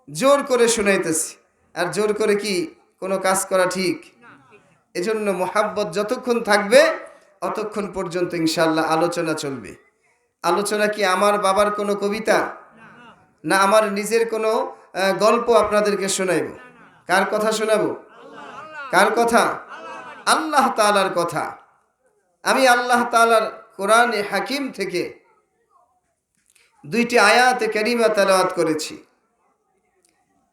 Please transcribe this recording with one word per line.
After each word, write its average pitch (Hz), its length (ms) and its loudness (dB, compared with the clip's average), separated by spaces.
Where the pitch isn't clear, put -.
জোর 254 340 2
করে 240 260 2
শুনাইতেছি, 190 640 0
আর 175 180 -4
জোর 208 220 -2
করে 214 220 2
কি 208 180 -2
কোনো 190 200 -4
কাজ 190 280 0
করা 185 200 2
ঠিক? 180 300 -2
এজন্য 214 380 -2
মোহাব্বত 185 600 -2
যতক্ষণ 240 500 -2
থাকবে 208 380 4
অতক্ষণ 202 500 -6
পর্যন্ত 175 420 -4
ইনশাআল্লাহ 160 520 0
আলোচনা 160 480 0
চলবে। 131 380 -10
আলোচনা 208 420 0
কি 208 200 -2
আমার 202 320 2
বাবার 190 360 2
কোনো 202 220 -4
কবিতা, 202 420 0
না 175 120 0
আমার 214 260 4
নিজের 214 360 -2
কোনো, 220 220 -2
আহ, 190 580 -4
গল্প 233 280 2
আপনাদেরকে 202 460 0
শোনাইব? 180 400 -2
কার 196 220 2
কথা 214 220 0
শোনাবো? 208 380 0
কার 196 240 4
কথা? 233 280 2
আল্লাহ 285 400 2
তাআলার 202 380 2
কথা। 156 300 -2
আমি 233 220 2
আল্লাহ 247 340 4
তাআলার 226 340 4
কোরআনে 220 480 2
হাকিম 202 400 -4
থেকে 175 300 -6
দুইটি 233 340 0
আয়াতে 226 480 4
কারিমা 220 420 0
তেলাওয়াত 190 440 2
করেছি। 156 420 -2